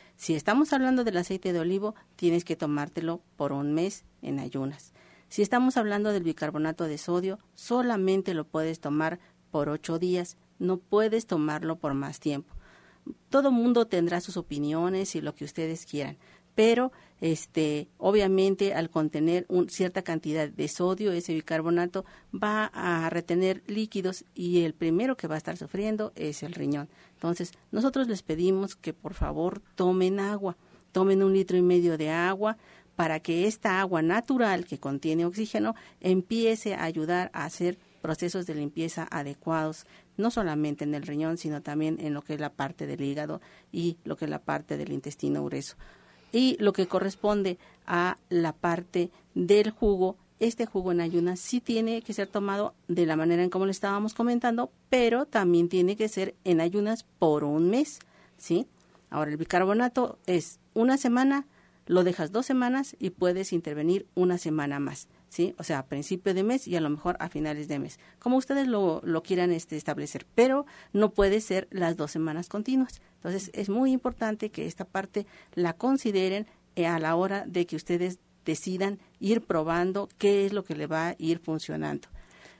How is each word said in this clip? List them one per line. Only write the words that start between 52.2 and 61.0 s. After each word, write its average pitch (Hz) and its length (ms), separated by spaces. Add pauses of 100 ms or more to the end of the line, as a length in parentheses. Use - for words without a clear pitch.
tomado 202 480 (140)
de 175 180
la 156 100
manera 170 260
en 180 80
como 185 160
le 196 60
estábamos 202 420
comentando, 240 560 (200)
pero 247 360
también 175 420
tiene 185 280
que 214 120
ser 190 260 (100)
en 175 160
ayunas 202 440 (160)
por 151 240
un 156 260
mes, 269 300 (360)
¿sí? 175 300 (440)
Ahora, 151 200
el 147 60
bicarbonato 208 920
es 175 320 (160)
una 254 240
semana, 269 480 (400)